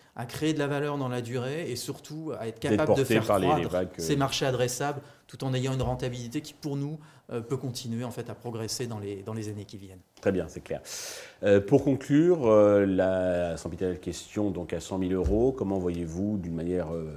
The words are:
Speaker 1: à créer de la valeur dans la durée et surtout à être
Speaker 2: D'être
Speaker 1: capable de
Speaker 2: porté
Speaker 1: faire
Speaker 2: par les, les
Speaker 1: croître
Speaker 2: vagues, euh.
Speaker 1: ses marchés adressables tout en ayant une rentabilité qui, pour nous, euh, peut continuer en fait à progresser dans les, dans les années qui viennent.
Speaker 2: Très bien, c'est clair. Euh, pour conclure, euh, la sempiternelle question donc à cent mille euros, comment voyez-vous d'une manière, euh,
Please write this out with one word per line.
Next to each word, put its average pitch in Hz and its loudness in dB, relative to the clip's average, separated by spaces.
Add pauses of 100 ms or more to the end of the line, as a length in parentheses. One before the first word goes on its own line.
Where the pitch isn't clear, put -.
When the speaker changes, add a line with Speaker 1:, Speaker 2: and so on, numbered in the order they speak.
(140)
Speaker 1:
à 120 -10
créer 156 -2
de 151 0
la 143 0
valeur 143 -2
dans 131 -2
la 123 -2
durée 127 -6
et 120 -4
surtout 151 -10
à 113 -8
être 110 -8
Speaker 2:
D'être 117 2
Speaker 1:
capable 156 2
de 156 4
Speaker 2:
porté 135 4
Speaker 1:
faire 113 4
Speaker 2:
par 104 4
les, 92 2
les 85 4
Speaker 1:
croître 80 0
Speaker 2:
vagues, 90 0 (100)
euh. 85 -6
Speaker 1:
ses 139 0
marchés 139 0
adressables 127 -2 (260)
tout - -14
en 135 -2
ayant 127 0
une 131 0
rentabilité 123 -4
qui, - -12
pour 143 -6
nous, 147 -6 (340)
euh, 120 -4
peut 117 -4
continuer 120 -6
en 117 -8
fait 110 -10
à 107 -12
progresser 113 -6
dans 110 -8
les, 101 -8
dans 110 -8
les 107 -6
années 104 -8
qui - -16
viennent. 92 -18 (200)
Speaker 2:
Très 104 2
bien, 90 0
c'est 85 -12
clair. - -8 (600)
Euh, 101 8
pour 139 4
conclure, 147 4
euh, 104 8
la 92 2
sempiternelle 87 -4
question 101 -4
donc 87 -6
à 85 -4
cent 95 -6
mille 92 0
euros, 107 2
comment 98 -2
voyez-vous 90 -2
d'une 85 -6
manière, 85 -2
euh, 78 -8